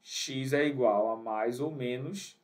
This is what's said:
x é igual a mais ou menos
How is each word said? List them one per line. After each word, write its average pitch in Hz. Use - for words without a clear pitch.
x 131
é 143
igual 113
a 113
mais 113
ou 151
menos 139